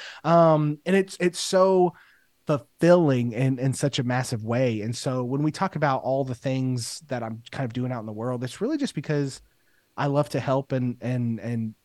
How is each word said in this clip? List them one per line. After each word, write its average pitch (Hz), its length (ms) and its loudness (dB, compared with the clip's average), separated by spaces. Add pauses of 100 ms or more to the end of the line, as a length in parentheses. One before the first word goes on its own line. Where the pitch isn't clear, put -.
(240)
Um, 156 600 6
and 185 120 2
it's, 190 240 0
it's 180 180 0
so 185 540 4 (560)
fulfilling 147 840 4
in, 131 260 0
in 131 160 0
such - 240 -2
a 139 40 0
massive 123 400 -2
way. 117 380 0
And 120 160 -6
so 127 260 -4
when 135 200 -2
we 151 100 0
talk 190 240 -4
about 143 260 0
all 135 220 -2
the 127 100 -6
things 131 760 -4
that 120 140 -6
I'm 113 280 -10
kind 135 160 -6
of 113 80 -12
doing 123 180 -4
out 123 80 -6
in 107 60 -12
the 110 60 -10
world, 120 300 -4
it's 127 200 -8
really 285 160 -2
just 269 160 -4
because 143 480 -4 (560)
I 147 80 0
love 143 240 0
to 135 100 -2
help 135 320 -2
and, 123 300 -2
and, 117 380 -2
and 113 340 -4 (100)